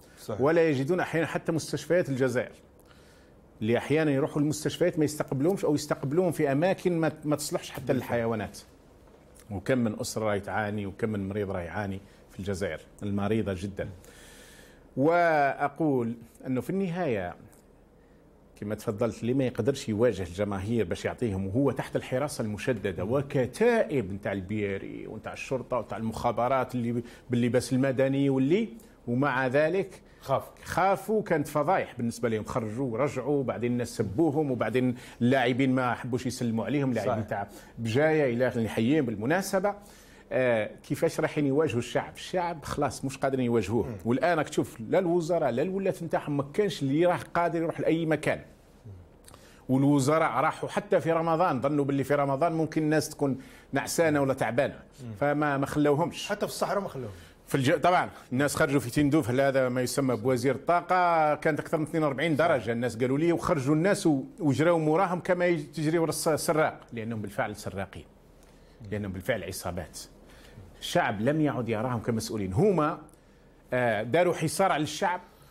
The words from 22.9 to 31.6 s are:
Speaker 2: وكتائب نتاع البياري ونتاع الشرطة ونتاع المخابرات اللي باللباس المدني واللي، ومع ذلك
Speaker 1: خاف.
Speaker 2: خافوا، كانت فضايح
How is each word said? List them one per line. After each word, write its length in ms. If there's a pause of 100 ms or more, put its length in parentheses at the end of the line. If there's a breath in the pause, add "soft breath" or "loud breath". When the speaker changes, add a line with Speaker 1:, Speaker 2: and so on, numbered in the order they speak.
Speaker 2:
وكتائب 1120
نتاع 180
البياري 760
ونتاع 260
الشرطة 440
ونتاع 200
المخابرات 800
اللي 280 (260 loud breath)
باللباس 440
المدني 560
واللي، 400 (380 loud breath)
ومع 400
ذلك 540 (200 loud breath)
Speaker 1:
خاف. 220 (200)
Speaker 2:
خافوا، 580
كانت 260
فضايح 500